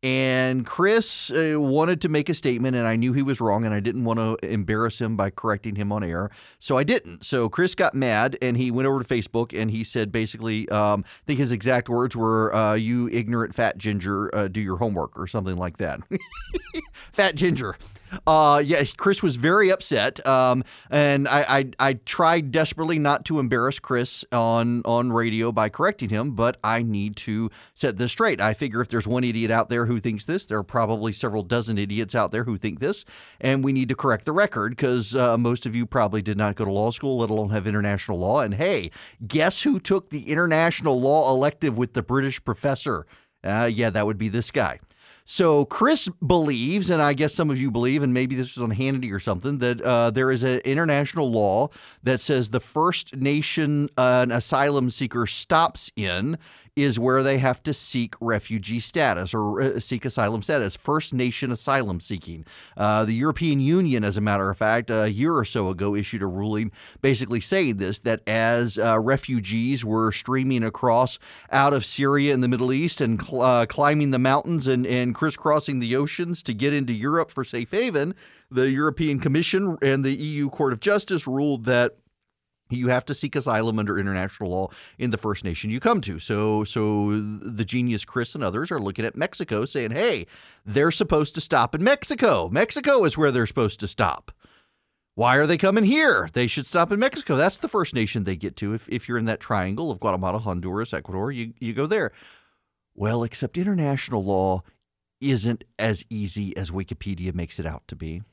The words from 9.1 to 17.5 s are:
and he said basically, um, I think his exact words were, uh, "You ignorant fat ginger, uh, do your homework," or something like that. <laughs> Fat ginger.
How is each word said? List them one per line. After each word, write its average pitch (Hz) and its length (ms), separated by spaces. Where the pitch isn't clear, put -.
and 110 120
he 113 120
said 110 300
basically, 110 560
um, 104 380
I - 200
think 139 140
his 127 120
exact 123 360
words 120 280
were, 110 380
uh, 107 200
"You 117 360
ignorant 117 440
fat 110 220
ginger, 101 580
uh, 101 140
do 98 120
your 92 160
homework," 95 420
or 90 80
something 92 300
like 90 220
that. 80 220
<laughs> 855 380
Fat - 420
ginger. 147 420